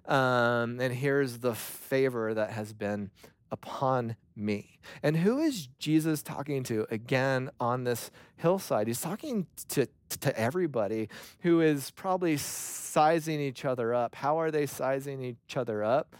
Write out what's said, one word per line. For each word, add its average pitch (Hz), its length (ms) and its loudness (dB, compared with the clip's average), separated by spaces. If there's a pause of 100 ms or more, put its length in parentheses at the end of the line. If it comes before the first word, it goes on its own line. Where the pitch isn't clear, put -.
um, 120 720 2
and 127 140 0
here's 135 460 0
the 117 160 0
favor 123 800 -2
that 107 180 0
has 107 220 -6
been 104 380 -4 (400)
upon 123 640 -2 (200)
me. 104 440 -4 (220)
And 151 160 2
who 214 220 2
is 254 280 0 (120)
Jesus 156 420 2
talking 139 420 -6
to 110 280 -2
again 131 580 0 (100)
on 123 260 0
this 120 260 -2 (260)
hillside? 160 500 2
He's 117 140 -2
talking 214 460 -4 (220)
to, 139 180 2 (320)
to - 200 -2
everybody 113 680 0 (320)
who 170 200 6
is 147 300 2
probably 180 460 0
sizing 156 1040 0
each 139 240 -4
other 127 300 2
up. 120 220 0
How 151 240 0
are 160 120 0
they 151 140 2
sizing 135 580 -2
each 123 320 -10
other 110 280 -2
up? 127 360 2